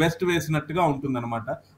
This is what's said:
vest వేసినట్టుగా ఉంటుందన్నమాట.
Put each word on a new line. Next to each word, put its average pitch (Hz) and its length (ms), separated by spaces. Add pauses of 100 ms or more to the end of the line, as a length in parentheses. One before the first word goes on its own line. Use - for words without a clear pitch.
vest 165 240
వేసినట్టుగా 156 580
ఉంటుందన్నమాట. 131 760 (220)